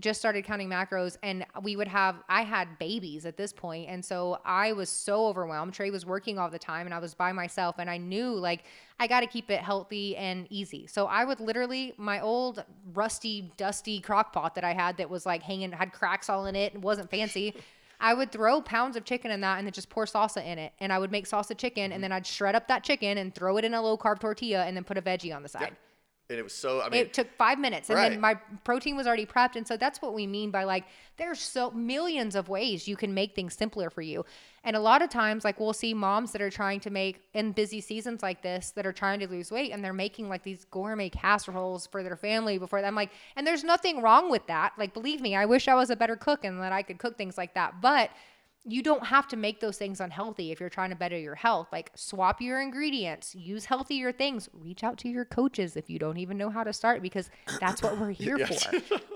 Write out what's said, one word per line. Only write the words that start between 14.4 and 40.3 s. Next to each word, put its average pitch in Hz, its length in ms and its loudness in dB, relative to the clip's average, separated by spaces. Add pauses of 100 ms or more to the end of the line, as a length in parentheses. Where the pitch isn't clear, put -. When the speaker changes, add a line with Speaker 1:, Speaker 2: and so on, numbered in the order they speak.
Speaker 1:
that 180 100 -2
I 175 80 2
had 180 240 2
that 170 140 -4
was, 180 160 -6
like, 170 160 0
hanging, 190 300 -4
had 185 200 -2
cracks 190 380 0
all 196 160 0
in 196 100 -2
it 202 160 0
and 202 100 -12
wasn't 196 280 0
fancy. 208 500 -2
Speaker 2:
<laughs> - 400 -20
Speaker 1:
I 226 140 6
would 247 180 0
throw 226 300 4
pounds 233 340 0
of 220 80 -6
chicken 247 260 -4
in 202 120 -2
that 190 160 2
and 196 80 -4
then 190 60 -6
just - 180 -12
pour 220 160 -2
salsa 208 380 0
in 165 140 -6
it. 156 220 -8
And 196 120 -2
I 190 60 4
would 190 140 0
make 208 160 -2
salsa 208 280 -2
chicken, 240 280 -2
and 190 80 -4
Speaker 2:
Mm-hmm. 190 100 -6
Speaker 1:
then 190 100 -2
I'd 185 140 -2
shred 202 300 2
up 226 120 2
that 247 140 4
chicken 208 360 2
and 190 140 -4
throw 190 260 2
it 220 60 2
in 233 100 0
a 226 80 2
low 220 140 4
carb 214 240 2
tortilla 214 440 0
and 185 120 -2
then 180 80 -4
put 190 140 -4
a 190 40 -2
veggie 175 340 -2
on 143 60 -10
the 143 120 -14
Speaker 2:
Yep. - 80 -6
Speaker 1:
side. - 140 -6 (540)
Speaker 2:
And 120 80 -2
it 113 60 -4
was 98 100 -12
so, 131 260 0
I 120 80 -2
mean, 240 140 4
Speaker 1:
It - 100 -2
took 247 240 0
five 247 220 4
minutes, 220 320 -2
and 202 80 4
then 202 140 6
Speaker 2:
Right. 214 80 -4
Speaker 1:
my 214 140 6 (300)
protein 262 320 0
was 269 100 -2
already 226 200 2
prepped. 247 280 4
And 226 140 -6
so 233 80 0
that's 254 240 0
what 240 140 -4
we 214 120 -4
mean 208 240 -4
by, 196 140 0
like, 190 200 0 (340)
there's 339 220 -4
so 247 320 -2
millions 240 640 -2
of 180 120 -2
ways 196 400 -2
you 202 80 -2
can 196 160 -2
make 196 220 0
things 180 200 -4
simpler 208 360 -2
for - 100 -8
you. 160 240 -6 (400)
And 220 100 0
a 214 60 4
lot 233 220 8
of 349 80 2
times, 220 340 2
like, 208 160 0
we'll 220 140 2
see 226 180 -2
moms 214 400 2
that 208 80 -6
are 202 80 2
trying 196 320 -2
to 202 100 -8
make, 190 300 -2 (140)
in 214 180 0
busy 214 300 0
seasons 220 400 -6
like 185 180 -2
this, 180 300 -4
that 202 160 -6
are 190 80 -2
trying 196 260 0
to 190 80 -4
lose 175 220 -6
weight, 247 220 -2
and 202 120 -6
they're 190 80 -4
making, 196 380 -4